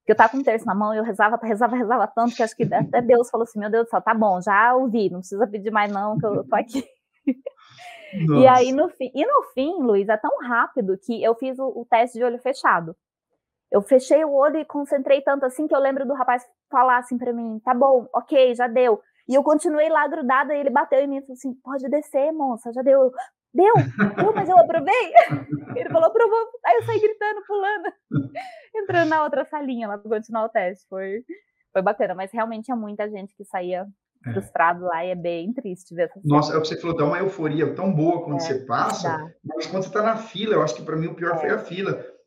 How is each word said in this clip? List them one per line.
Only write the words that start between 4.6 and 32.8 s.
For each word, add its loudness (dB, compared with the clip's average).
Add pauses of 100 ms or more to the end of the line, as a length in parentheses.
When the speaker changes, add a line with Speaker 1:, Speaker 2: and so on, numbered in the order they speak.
Speaker 1:
ouvi, 0
não -10
precisa -2
pedir -8
mais 0
não, -4
que -4
eu -2
tô -2
aqui." -4 (400)
<laughs> -4 (840)
Speaker 2:
Nossa. 6
Speaker 1:
E 12
aí, 8
no 2
fim, -8
e 0
no 2 (120)
fim, -2
Luiz, 2
é 2
tão -4
rápido -2
que -6
eu 2
fiz -6
o, -6
o -10
teste 0
de -2
olho -2
fechado. -2 (760)
Eu 2
fechei 4
o -2
olho 2
e -4
concentrei 0
tanto -2
assim -4
que 2
eu 2
lembro 0
do -2
rapaz 0 (280)
falar 4
assim -4
pra -4
mim, -8
"Tá 2
bom, 4
ok, 4
já 0
deu." 2 (280)
E -2
eu 6
continuei 2
lá 4
grudada 0
e -2
ele 0
bateu 2
em 0
mim -4
e -6
falou -18
assim, -10 (100)
"Pode -8
descer, -2
moça, -6
já -6
deu." 6
Eu, 4 (400)
"Deu? 6 (420)
Deu, 2
mas -2
eu 8
aprovei?" 4
<laughs> 4
Ele -6
falou, 2
"Aprovou." 2 (260)
Aí 0
eu 0
saí -2
gritando, -2
pulando, -4 (180)
<laughs> -6 (320)
entrando 0
na 2
outra -2
salinha -8
lá -8
pra -12
continuar -6
o -6
teste. -4
Foi, -8 (500)
foi 0
bacana, -2
mas -10
realmente -6
tinha -4
muita -8